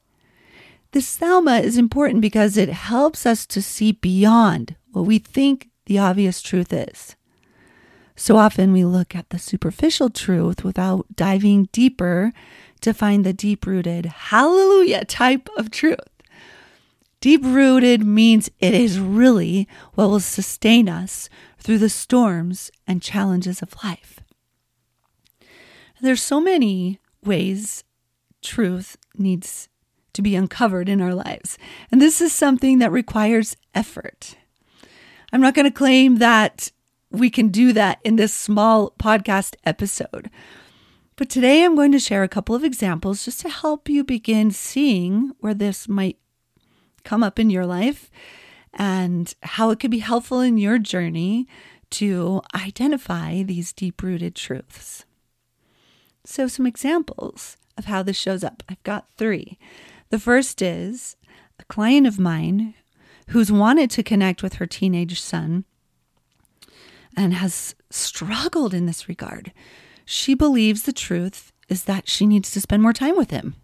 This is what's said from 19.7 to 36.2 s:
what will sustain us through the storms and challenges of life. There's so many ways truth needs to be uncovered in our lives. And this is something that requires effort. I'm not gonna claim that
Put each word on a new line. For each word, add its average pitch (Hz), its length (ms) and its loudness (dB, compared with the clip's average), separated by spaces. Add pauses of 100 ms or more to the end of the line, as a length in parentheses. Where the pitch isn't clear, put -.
what 202 160 2
will 202 120 2
sustain 220 680 2
us 175 400 -10 (300)
through 220 200 0
the 208 120 2
storms 185 800 -2 (160)
and 185 160 -2
challenges 185 580 -4
of - 140 -14 (100)
life. - 360 -12 (1800)
There's 254 200 2
so 285 180 -2
many 202 580 0 (240)
ways 196 600 -4 (560)
truth 185 560 -4 (220)
needs 185 500 -4 (460)
to - 80 -6
be 202 120 0
uncovered 185 540 -2
in 196 140 0
our 180 120 -2
lives. - 440 -10 (340)
And 226 80 6
this 311 220 4
is 339 100 0
something 262 460 2
that 233 120 4
requires 220 640 0 (200)
effort. - 640 -10 (920)
I'm 254 120 2
not 262 100 6
gonna 277 180 4
claim 262 460 4
that 226 560 2 (380)